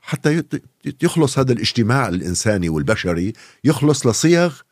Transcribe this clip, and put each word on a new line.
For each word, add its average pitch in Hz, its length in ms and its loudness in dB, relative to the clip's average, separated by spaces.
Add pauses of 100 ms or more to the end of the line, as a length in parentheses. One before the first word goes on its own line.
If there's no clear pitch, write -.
حتى 151 360 -2
يت-، - 260 -6 (400)
يخلص 160 360 0
هذا 131 140 2
الاجتماع 120 560 0
الإنساني 90 600 -2
والبشري، 87 640 -2 (300)
يخلص 143 440 2
لصيغ 170 460 2 (180)